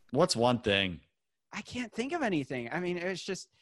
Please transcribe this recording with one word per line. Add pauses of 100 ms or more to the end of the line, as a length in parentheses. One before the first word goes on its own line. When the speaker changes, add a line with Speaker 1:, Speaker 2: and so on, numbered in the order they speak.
(120)
Speaker 1:
What's
one
thing? (540)
Speaker 2:
I
can't
think
of
anything.
I
mean,
it
was
just, (140)